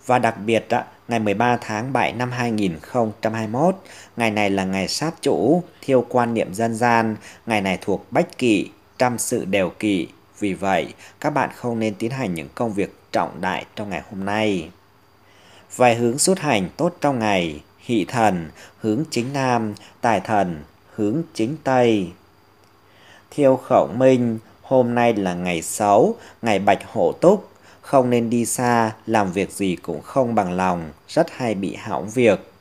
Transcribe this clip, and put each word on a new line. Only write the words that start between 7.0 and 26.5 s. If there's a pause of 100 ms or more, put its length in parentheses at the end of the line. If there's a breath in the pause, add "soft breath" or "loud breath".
ngày
này
thuộc
Bách
Kỵ, (280)
trăm
sự
đều
kỵ. (300)
Vì
vậy, (260 loud breath)
các
bạn
không
nên
tiến
hành
những
công
việc (180)
trọng
đại (100)
trong
ngày
hôm
nay. (1080 soft breath)
Về
hướng
xuất
hành
tốt
trong
ngày, (180)
Hỷ
Thần, (300 loud breath)
hướng
chính
Nam, (260 loud breath)
Tài
Thần, (320)
hướng (120)
chính
Tây. (1200 soft breath)
Theo
Khổng
Minh, (240 soft breath)
hôm
nay
là
ngày
Sấu, (260 loud breath)
ngày